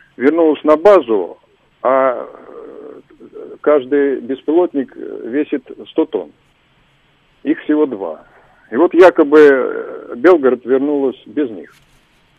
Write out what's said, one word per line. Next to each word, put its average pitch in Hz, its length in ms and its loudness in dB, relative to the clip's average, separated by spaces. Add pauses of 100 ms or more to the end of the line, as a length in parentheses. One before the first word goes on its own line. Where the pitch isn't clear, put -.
(160)
вернулся 151 500 0
на 151 120 4
базу, 135 600 2 (460)
а, 131 420 0 (920)
э, - 420 -20
каждый 139 600 0
беспилотник 143 720 -4
весит 123 680 -8 (280)
сто 160 140 -2
тонн. 85 260 -10 (1120)
Их 294 180 -4
всего 151 240 0
два. 95 380 -10 (480)
И 110 40 -10
вот 170 180 0
якобы, 165 460 6
э, 131 800 2
Белгород 131 480 2
вернулась 135 600 -2
без 127 240 -6
них. 85 240 -18 (640)